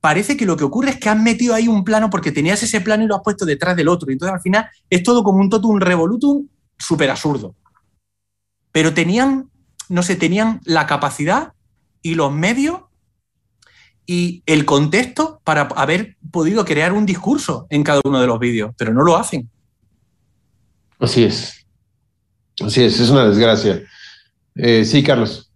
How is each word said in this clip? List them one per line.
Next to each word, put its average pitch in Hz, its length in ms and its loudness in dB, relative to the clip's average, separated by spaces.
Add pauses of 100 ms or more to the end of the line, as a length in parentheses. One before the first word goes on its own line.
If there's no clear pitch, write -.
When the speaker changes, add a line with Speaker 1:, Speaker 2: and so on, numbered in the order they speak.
Speaker 1:
parece 185 340 0
que 247 100 -2
lo 170 120 0
que 147 80 -2
ocurre 247 240 -2
es 262 80 -4
que - 100 -4
han 214 160 2
metido 233 320 2
ahí 226 140 2
un 202 160 2
plano 214 240 2
porque 165 240 -4
tenías 170 280 0
ese 220 200 -2
plano 214 240 0
y - 20 0
lo 208 80 0
has 190 80 -4
puesto 208 220 -4
detrás 165 320 -2
del 156 100 2
otro. 165 220 0
Y 135 40 -2
entonces 175 220 -4
al 180 60 -8
final 208 260 0 (220)
es 180 120 0
todo 240 220 2
como 190 160 2
un 196 100 2
totum 214 300 2
revolutum 214 680 0 (320)
súper 143 320 -2
absurdo. 127 460 -4 (1160)
Pero 160 200 2
tenían, 247 560 0 (380)
no 175 160 -2
sé, 180 140 -2
tenían 202 480 0
la 160 220 0
capacidad 151 680 -4 (480)
y 165 140 -4
los 143 180 0
medios 262 480 -2 (1200)
y 175 400 -4
el 151 200 2
contexto 220 800 0
para 151 160 0
haber 156 560 -4 (140)
podido 180 340 0
crear 156 260 0
un 208 140 0
discurso 185 640 -2
en 147 140 0
cada 143 200 2
uno 135 160 0
de 127 80 2
los 113 120 -2
vídeos, 113 380 -2
pero 110 160 -4
no 131 120 2
lo 170 100 4
hacen. 151 340 -4 (1500)
Speaker 2:
Así 120 240 2
es. - 420 -4 (960)
Así 110 220 0
es, 113 160 2
es 117 100 4
una 131 180 6
desgracia. 104 540 2 (720)
Eh, 113 300 2
sí, 139 180 2
Carlos. 117 520 -2